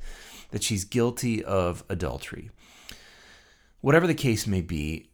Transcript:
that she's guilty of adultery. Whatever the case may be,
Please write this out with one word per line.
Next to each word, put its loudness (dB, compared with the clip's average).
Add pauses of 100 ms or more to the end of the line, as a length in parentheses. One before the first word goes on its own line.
(500)
that -4
she's -2
guilty 0
of 0
adultery. -6 (1300)
Whatever 6
the 2
case 2
may 2
be, -4